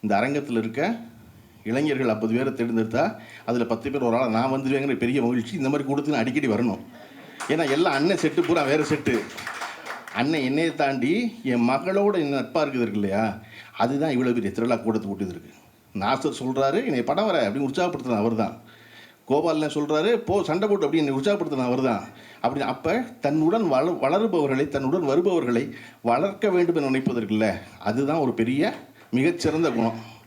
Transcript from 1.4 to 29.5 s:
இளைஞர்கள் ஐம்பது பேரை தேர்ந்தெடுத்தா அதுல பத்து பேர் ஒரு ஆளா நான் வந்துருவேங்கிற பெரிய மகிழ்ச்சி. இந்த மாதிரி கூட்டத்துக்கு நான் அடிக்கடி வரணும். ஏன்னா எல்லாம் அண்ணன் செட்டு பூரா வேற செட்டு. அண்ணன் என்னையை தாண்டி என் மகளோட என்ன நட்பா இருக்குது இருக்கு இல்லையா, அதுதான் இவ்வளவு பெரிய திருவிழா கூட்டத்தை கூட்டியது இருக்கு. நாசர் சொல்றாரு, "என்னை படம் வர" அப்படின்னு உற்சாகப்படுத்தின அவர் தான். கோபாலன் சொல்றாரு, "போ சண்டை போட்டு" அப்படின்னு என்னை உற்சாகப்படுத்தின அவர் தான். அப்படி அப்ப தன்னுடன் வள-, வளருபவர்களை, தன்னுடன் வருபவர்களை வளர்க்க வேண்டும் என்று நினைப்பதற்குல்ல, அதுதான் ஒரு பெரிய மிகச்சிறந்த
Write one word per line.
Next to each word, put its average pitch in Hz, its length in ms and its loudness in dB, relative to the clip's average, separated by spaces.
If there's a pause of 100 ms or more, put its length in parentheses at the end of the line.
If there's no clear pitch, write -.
இளைஞர்கள் 131 460 0
ஐம்பது 110 240 0
பேரை 131 200 0
தேர்ந்தெடுத்தா 117 600 0 (300)
அதுல 120 180 0
பத்து 117 280 -2
பேர் 139 100 -2
ஒரு 117 160 2
ஆளா 127 100 2
நான் 117 240 2
வந்துருவேங்கிற 135 460 0
பெரிய 135 240 0
மகிழ்ச்சி. 120 340 0
இந்த 135 140 0
மாதிரி 139 200 -2
கூட்டத்துக்கு 147 260 0
நான் - 40 0
அடிக்கடி 135 280 0
வரணும். 107 320 0 (680)
ஏன்னா 151 240 2
எல்லாம் 160 220 4
அண்ணன் 165 240 2
செட்டு 160 240 2
பூரா 160 220 2
வேற 147 200 2
செட்டு. 139 360 0 (920)
அண்ணன் 143 280 0
என்னையை 151 340 2
தாண்டி 143 680 0
என் 120 260 2
மகளோட 190 440 2
என்ன 143 260 0
நட்பா 139 240 -2
இருக்குது 131 180 0
இருக்கு 107 180 0
இல்லையா, 101 400 0 (380)
அதுதான் 139 340 0
இவ்வளவு 123 240 2
பெரிய 101 160 -2
திருவிழா 117 280 0
கூட்டத்தை 107 300 -2
கூட்டியது 95 260 -6
இருக்கு. - 300 -20 (280)
நாசர் 131 500 -2
சொல்றாரு, 135 420 0
"என்னை 135 180 0
படம் 175 220 0
வர" 156 240 2
அப்படின்னு 135 200 -2
உற்சாகப்படுத்தின 135 460 -2
அவர் 110 200 2
தான். 107 260 -2 (680)
கோபாலன் 156 420 2
சொல்றாரு, 151 460 0
"போ 196 280 0
சண்டை 190 260 -2
போட்டு" 185 180 2
அப்படின்னு 143 80 0
என்னை 147 180 2
உற்சாகப்படுத்தின 147 500 0
அவர் 123 180 0
தான். 120 220 0 (380)
அப்படி 131 220 -6
அப்ப 180 360 -2
தன்னுடன் 170 720 0
வள-, 147 300 2
வளருபவர்களை, 156 680 0
தன்னுடன் 143 340 0
வருபவர்களை 147 720 2 (300)
வளர்க்க 190 480 2
வேண்டும் 175 260 2
என்று 143 140 0
நினைப்பதற்குல்ல, 110 640 0 (260)
அதுதான் 135 380 0
ஒரு 135 160 0
பெரிய 135 400 0 (380)
மிகச்சிறந்த 156 600 2